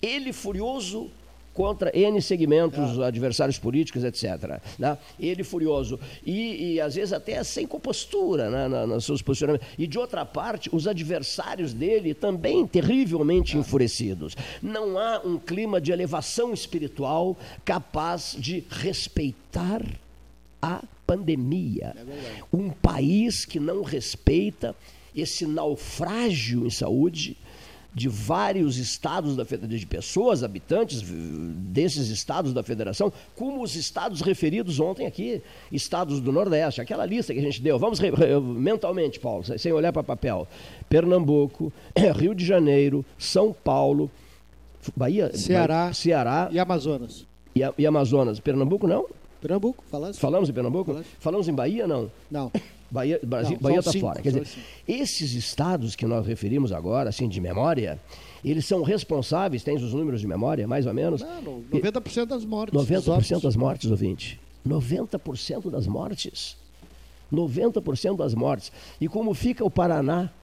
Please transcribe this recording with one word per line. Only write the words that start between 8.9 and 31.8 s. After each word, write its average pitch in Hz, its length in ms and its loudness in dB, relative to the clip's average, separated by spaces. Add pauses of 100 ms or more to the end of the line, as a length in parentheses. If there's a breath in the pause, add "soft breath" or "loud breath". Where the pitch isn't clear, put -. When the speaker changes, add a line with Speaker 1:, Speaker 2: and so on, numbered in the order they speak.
Speaker 1:
seus 143 160 -2
posicionamentos. 143 480 0 (100)
E, 165 80 -2
de 139 120 -4
outra 196 260 -4
parte, 190 480 -6
os 160 160 2
adversários 165 840 -4
dele 170 400 2
também 202 520 2
terrivelmente 170 880 4
Speaker 2:
Ah. 147 60 4
Speaker 1:
enfurecidos. 113 760 0 (280 loud breath)
Não 208 340 -2
há 220 260 0
um 175 160 -2
clima 202 400 -2
de 165 140 0
elevação 180 600 -2
espiritual 160 840 -2 (300 loud breath)
capaz 165 720 -4
de 151 320 -4
respeitar 175 1120 -4 (800)
a 170 220 -4 (240)
pandemia. 160 880 0
Speaker 2:
É 117 80 -18
verdade. 127 480 -12
Speaker 1:
Um 185 180 0
país 175 760 2
que - 160 -6
não 175 220 -2
respeita 151 920 0 (400 loud breath)
esse - 320 -4
naufrágio 151 1200 0
em 120 40 0
saúde 156 680 0 (580 loud breath)
de 123 140 -2
vários 151 680 0
estados 147 580 -2
da 123 80 -2
federação, 110 340 -6
de 95 80 -8
pessoas, 185 560 2
habitantes, 123 600 -2
v-, 87 120 -8 (440)
desses 127 500 0